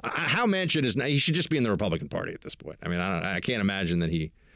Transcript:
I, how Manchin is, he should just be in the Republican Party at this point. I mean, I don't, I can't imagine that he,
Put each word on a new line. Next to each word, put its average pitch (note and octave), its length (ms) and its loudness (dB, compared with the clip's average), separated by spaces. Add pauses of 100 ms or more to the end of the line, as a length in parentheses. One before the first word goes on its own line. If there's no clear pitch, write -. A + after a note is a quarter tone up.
I, - 60 -8
how E3+ 380 0
Manchin F#3 380 2
is, A#2+ 100 0
he C#3 240 2
should D3+ 160 2
just E3+ 160 0
be D#3 80 2
in B2+ 40 2
the A2+ 80 2
Republican E2+ 380 0
Party - 240 -6
at - 80 -14
this - 140 -12
point. - 280 -14
I - 60 -6
mean, F2 120 0
I F#2+ 120 0
don't, F2 140 -2
I F#2 140 -2
can't A#2+ 200 -2
imagine F#2+ 380 2
that E2 100 2
he, D#2+ 240 -2 (240)